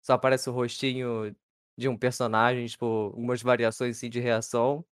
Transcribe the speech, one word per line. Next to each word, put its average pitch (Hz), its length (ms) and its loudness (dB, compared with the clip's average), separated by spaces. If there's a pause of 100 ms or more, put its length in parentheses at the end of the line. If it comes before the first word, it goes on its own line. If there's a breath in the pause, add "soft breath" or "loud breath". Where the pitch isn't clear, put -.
só 127 100 4
aparece 131 360 2
o - 20 -6
rostinho 120 800 -4 (440)
de 135 100 -2
um 120 80 -2
personagem, 120 680 2
tipo, 117 200 -6
algumas 113 560 -2
variações, 120 540 2
assim, 120 140 -10
de 120 100 -2
reação 120 720 0